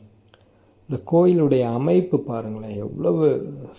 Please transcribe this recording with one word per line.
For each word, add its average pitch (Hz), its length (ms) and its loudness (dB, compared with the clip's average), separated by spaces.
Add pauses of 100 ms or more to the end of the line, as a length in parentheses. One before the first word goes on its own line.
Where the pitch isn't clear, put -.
(880)
இந்த 131 220 -6
கோயிலுடைய 151 600 4
அமைப்பு 170 460 2
பாருங்களேன், 110 580 -8
எவ்வளவு 143 760 -2 (260)